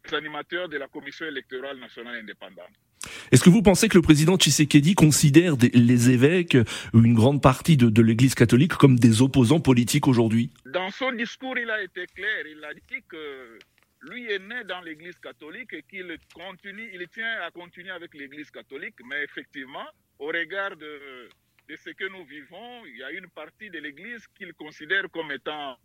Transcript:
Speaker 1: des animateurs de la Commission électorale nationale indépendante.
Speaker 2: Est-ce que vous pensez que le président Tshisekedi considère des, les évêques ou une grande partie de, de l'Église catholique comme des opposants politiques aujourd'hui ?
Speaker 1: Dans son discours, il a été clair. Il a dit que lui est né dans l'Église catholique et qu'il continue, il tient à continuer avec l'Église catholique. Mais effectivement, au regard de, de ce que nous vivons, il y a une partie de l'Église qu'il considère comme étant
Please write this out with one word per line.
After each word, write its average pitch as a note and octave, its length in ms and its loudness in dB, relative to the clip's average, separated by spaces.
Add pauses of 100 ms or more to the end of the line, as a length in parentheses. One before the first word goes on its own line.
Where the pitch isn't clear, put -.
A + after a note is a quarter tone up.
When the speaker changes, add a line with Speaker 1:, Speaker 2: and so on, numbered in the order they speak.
Speaker 1:
des - 100 -10
animateurs D3+ 540 -10
de D3+ 80 -14
la C3+ 120 -12
Commission C#3 360 -16
électorale C3+ 540 -14
nationale A#2+ 380 -18
indépendante. F#2+ 500 -20 (640)
Speaker 2:
Est-ce - 140 4
que F3+ 60 10
vous G#3 120 4
pensez G3 260 2
que - 80 -2
le E3 60 8
président D#3 340 4
Tshisekedi D3+ 600 2
considère D3+ 600 4
des, A#2+ 120 4
les A#2+ 420 4
évêques D3+ 460 2 (360)
ou A#2 120 8
une A#2 100 4
grande C3 260 4
partie C#3+ 360 4
de, A#2+ 140 4
de A2 120 4
l'Église A#2 320 2
catholique B2+ 400 4
comme C3 240 6
des A#2 240 4
opposants B2+ 380 2
politiques C3+ 480 0
aujourd'hui ? A#2 420 0 (160)
Speaker 1:
Dans F3+ 240 -8
son C4 220 -6
discours, B3 460 -12
il A#3 120 -8
a G#3+ 100 -6
été F3+ 260 -14
clair. F#3+ 380 -10
Il D3+ 200 -20
a D3 100 -16
dit A#3+ 340 -18
que C3+ 500 -18 (420)
lui A3 320 -18
est G3 80 -8
né A3+ 240 -14
dans F3+ 160 -12
l'Église E3 400 -20
catholique E3 540 -20
et D#3 140 -18
qu'il F#3 300 -18 (160)
continue, G3 580 -20
il F3 160 -16
tient A3+ 340 -12
à E3 100 -12
continuer F3 400 -20
avec E3+ 220 -18
l'Église C#3+ 360 -20
catholique. C#3+ 460 -18 (120)
Mais C#3+ 140 -10
effectivement, C#3 640 -16 (320)
au C#3 80 -14
regard E3+ 500 -10
de, C#3 520 -20 (400)
de D3+ 80 -18
ce - 140 -20
que - 180 -12
nous A#3+ 160 -18
vivons, A3+ 640 -20
il A#2+ 100 -20
y B2+ 60 -20
a C3+ 100 -16
une F3+ 160 -18
partie E3 420 -20
de E3 80 -16
l'Église E3 480 -18 (100)
qu'il F3+ 180 -20
considère D#3 560 -8
comme D#3+ 220 -10
étant C#3+ 520 -12